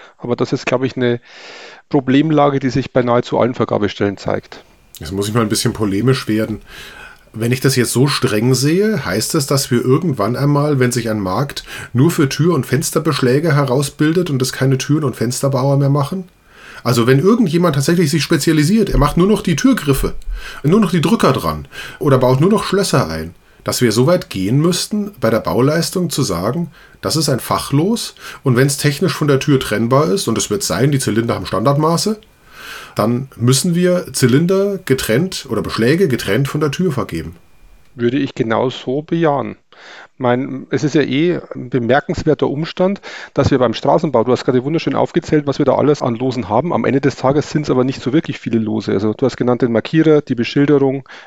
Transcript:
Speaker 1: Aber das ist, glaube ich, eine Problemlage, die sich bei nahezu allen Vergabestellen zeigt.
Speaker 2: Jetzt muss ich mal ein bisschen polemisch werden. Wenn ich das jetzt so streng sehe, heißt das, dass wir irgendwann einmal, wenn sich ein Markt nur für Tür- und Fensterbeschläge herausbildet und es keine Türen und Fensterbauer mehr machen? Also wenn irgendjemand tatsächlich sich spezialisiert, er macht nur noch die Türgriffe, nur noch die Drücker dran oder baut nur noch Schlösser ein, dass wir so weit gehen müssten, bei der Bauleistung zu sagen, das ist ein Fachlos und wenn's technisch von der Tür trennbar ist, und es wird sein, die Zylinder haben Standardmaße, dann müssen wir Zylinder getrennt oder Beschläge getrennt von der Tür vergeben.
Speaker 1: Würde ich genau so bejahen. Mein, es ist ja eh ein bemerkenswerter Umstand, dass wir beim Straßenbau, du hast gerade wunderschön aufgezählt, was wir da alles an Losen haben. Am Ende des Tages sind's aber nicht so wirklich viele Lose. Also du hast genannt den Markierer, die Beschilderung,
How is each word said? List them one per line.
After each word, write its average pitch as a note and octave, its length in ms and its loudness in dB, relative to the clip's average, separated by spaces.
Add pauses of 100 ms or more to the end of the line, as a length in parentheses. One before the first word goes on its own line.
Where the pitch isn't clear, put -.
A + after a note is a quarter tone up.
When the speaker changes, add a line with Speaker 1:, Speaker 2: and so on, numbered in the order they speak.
(160)
Speaker 1:
Aber A#2+ 180 -4
das B2+ 200 -2
ist, - 100 -4
glaube C3 220 -2
ich, - 100 -6
eine A#2+ 240 -2 (680)
Problemlage, C#3+ 680 2
die C3 120 -4
sich B2+ 240 -2
bei B2+ 80 2
nahezu A#2+ 360 0
allen A#2 140 2
Vergabestellen G#2 640 -2
zeigt. - 480 -8 (340)
Speaker 2:
Jetzt D#2+ 140 -12
muss G2+ 160 -4
ich G#2+ 60 -4
mal A#2 80 2
ein G#2 80 0
bisschen A2 240 -2
polemisch A2 520 0
werden. G#2+ 360 -2 (680)
Wenn A2+ 200 -2
ich C3 80 -2
das C3+ 160 2
jetzt A#2+ 160 0
so C3+ 160 4
streng B2 460 0
sehe, E3+ 500 0
heißt G2+ 300 -4
das, D3 120 -2
dass C#3 240 -2
wir A#2+ 140 2
irgendwann B2+ 500 0
einmal, C#3+ 460 0
wenn B2 100 2
sich A#2 180 -2
ein A2 120 -2
Markt G2+ 420 -4 (300)
nur C#3 180 4
für D#3 180 2
Tür- E3 280 2
und B2 100 0
Fensterbeschläge C#3+ 880 0
herausbildet D3 760 0
und C3 120 0
es C3 100 -4
keine C3+ 260 0
Türen D3 260 0
und A#2+ 100 -2
Fensterbauer C3 640 -2
mehr C#3 140 2
machen? D3 380 -2 (540)
Also A#2 240 2
wenn C3+ 140 6
irgendjemand F3 560 2
tatsächlich E3 340 2
sich D#3 140 0
spezialisiert, E3 640 2
er - 80 2
macht C#3+ 180 2
nur F3+ 120 4
noch G#3+ 140 2
die E3+ 120 0
Türgriffe, C#3 640 0 (480)
nur F3 160 4
noch F#3 100 2
die F3 100 2
Drücker G3+ 320 2
dran D#2 360 -4 (320)
oder C3+ 180 4
baut B2+ 220 4
nur F3+ 100 4
noch G#3+ 140 2
Schlösser E3+ 440 0
ein, D#2+ 280 -8 (260)
dass - 180 -4
wir A#2 120 4
so B2 160 2
weit F3 200 0
gehen G2+ 300 0
müssten, F#3 600 -2
bei - 100 0
der A2+ 80 2
Bauleistung D#3 720 0
zu C#3 140 -2
sagen, G#2+ 480 -4 (280)
das G2+ 140 -4
ist D3 140 -2
ein C3+ 100 0
Fachlos D#3 800 -2 (260)
und B2+ 140 2
wenn's C#3+ 200 2
technisch D3 360 0
von D3+ 160 -2
der C#3 100 4
Tür C3 220 2
trennbar B2+ 500 0
ist, G3 160 -2
und A2 100 0
es - 140 -2
wird G2+ 140 -2
sein, G#2+ 260 0
die C#3 80 2
Zylinder A2 380 0
haben F#2+ 100 -6
Standardmaße, D3+ 720 0 (760)
dann A#2+ 420 0
müssen C3 380 2
wir F3+ 380 0
Zylinder F#3 720 2
getrennt C3+ 640 0
oder G2+ 120 -2
Beschläge D3 460 2
getrennt B2 400 0
von D3+ 120 -4
der D3+ 100 0
Tür F3+ 220 -2
vergeben. E2+ 440 -6 (580)
Speaker 1:
Würde A#2+ 240 -2
ich C#3 160 -4
genau A2+ 360 0
so C3+ 320 -6
bejahen. C#3+ 540 -2 (600)
Mein, C3 520 -2
es C3+ 160 -2
ist D3 100 0
ja D#3 60 4
eh C#3+ 400 0 (140)
ein B2+ 160 -12
bemerkenswerter C3+ 760 0
Umstand, E3 540 -2 (320)
dass - 180 0
wir C#3 80 2
beim A#2+ 140 2
Straßenbau, C#3 500 2
du B2 100 2
hast - 120 0
gerade B2+ 180 2
wunderschön D3 320 -2
aufgezählt, D3 520 0
was C3+ 120 -2
wir D3 60 2
da C3+ 120 2
alles C#3 260 2
an B2 120 0
Losen A#2 360 -4
haben. C3 240 0
Am A2+ 100 0
Ende C3+ 160 2
des C#3 160 0
Tages C#3 320 0
sind's D3+ 220 -2
aber B2+ 120 2
nicht C3 200 -4
so A#2+ 100 -4
wirklich D3 260 -2
viele A#2 200 -2
Lose. G#2+ 340 -2
Also G#2+ 220 0
du - 100 -4
hast B2 140 -2
genannt B2 240 0
den A#2 100 2
Markierer, D#3 480 2
die C3+ 140 -4
Beschilderung, C3+ 720 0 (180)